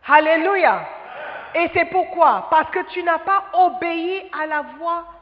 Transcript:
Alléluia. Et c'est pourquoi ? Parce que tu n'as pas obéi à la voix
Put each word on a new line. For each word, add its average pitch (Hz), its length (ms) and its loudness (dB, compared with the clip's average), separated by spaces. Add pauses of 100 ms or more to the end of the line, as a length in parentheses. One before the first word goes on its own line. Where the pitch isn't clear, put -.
Alléluia. 311 720 4 (720)
Et 339 200 0
c'est 339 120 2
pourquoi ? 330 640 2
Parce 311 220 2
que 381 80 -2 (120)
tu 359 120 -8
n'as 330 160 0
pas 392 240 0 (100)
obéi 359 760 0 (120)
à 311 40 -4
la 302 160 -4 (160)
voix 339 280 -6 (160)